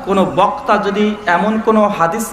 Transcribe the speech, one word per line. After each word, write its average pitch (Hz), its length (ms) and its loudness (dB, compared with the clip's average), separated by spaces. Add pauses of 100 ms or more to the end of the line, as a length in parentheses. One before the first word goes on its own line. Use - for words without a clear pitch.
কোনো 190 200 2 (120)
বক্তা 208 400 0
যদি 208 380 0 (120)
এমন 208 340 0
কোনো 214 280 2
হাদিস 190 440 -2